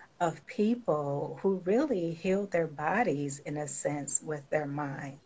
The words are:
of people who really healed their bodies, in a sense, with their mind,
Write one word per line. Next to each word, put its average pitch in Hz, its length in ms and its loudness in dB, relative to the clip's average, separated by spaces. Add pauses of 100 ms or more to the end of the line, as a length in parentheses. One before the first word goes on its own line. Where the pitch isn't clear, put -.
(200)
of 170 260 0
people 156 960 0
who 190 240 2
really 202 480 2
healed 196 380 0
their 170 160 2
bodies, 147 720 0
in 151 180 -6
a 151 100 -4
sense, 147 540 -4
with 151 280 -8
their 151 160 2
mind, 143 600 -4